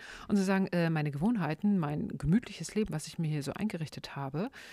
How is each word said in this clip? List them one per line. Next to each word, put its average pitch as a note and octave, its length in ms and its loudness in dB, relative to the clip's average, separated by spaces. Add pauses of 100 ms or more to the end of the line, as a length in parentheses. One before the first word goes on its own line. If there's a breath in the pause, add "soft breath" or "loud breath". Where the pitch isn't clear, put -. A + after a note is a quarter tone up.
(260 loud breath)
und - 80 0
zu G3 80 6
sagen, F#3+ 300 4
äh, E3+ 180 4
meine D3+ 220 2
Gewohnheiten, F#3 680 2
mein D3+ 300 0 (100)
gemütliches E3+ 560 0
Leben, G#3+ 180 0
was D#3 140 -4
ich - 140 -8
mir E3 80 0
hier D3+ 160 0
so C3+ 80 -4
eingerichtet - 640 -6
habe, C#3+ 340 -4 (220 loud breath)